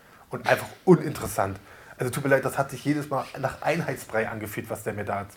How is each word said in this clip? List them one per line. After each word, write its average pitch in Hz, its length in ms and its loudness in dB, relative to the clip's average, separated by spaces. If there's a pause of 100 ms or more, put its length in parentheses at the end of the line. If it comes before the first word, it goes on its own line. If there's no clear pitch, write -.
(300)
und - 180 -4
einfach 127 180 2 (200)
uninteressant. 117 720 4 (400)
Also 127 120 -2
tut 135 140 -4
mir 135 60 2
leid, 135 140 6
das - 140 -2
hat 139 120 0
sich 127 140 -10
jedes 147 240 0
Mal 127 160 -2 (160)
nach - 220 -4
Einheitsbrei 131 640 0
angefühlt, 104 420 -6
was 107 120 -6
der 107 120 -4
mir 104 100 -4
da, 98 220 -2 (100)